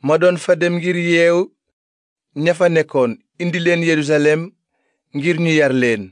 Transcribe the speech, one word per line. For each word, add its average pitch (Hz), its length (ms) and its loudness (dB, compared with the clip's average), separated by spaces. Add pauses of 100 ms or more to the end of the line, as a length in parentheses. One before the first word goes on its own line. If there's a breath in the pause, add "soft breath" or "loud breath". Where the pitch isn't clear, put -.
Ma 147 140 2
doon 180 200 2
fa 180 180 -2
dem 175 200 -2
ngir 175 220 -2
yeew 170 420 2 (960)
ña 160 180 0
fa 175 160 0
nekkoon, 151 420 0 (280)
indi 175 200 -4
leen 170 240 0
Yerusalem 151 580 0 (760)
ngir 160 240 -2
ñu 165 140 0
yar 147 200 2
leen. 117 380 0